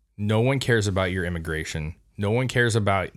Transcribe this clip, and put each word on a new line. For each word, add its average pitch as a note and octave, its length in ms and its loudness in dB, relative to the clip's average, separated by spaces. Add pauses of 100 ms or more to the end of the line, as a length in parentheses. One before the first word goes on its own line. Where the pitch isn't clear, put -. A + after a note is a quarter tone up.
(180)
No G#2+ 240 2
one C3 180 2
cares A#2 280 2
about F#2+ 240 0
your F#2 140 -2
immigration. E2 720 -4 (220)
No G2+ 140 -2
one B2 160 0
cares A#2+ 280 2
about G2 420 0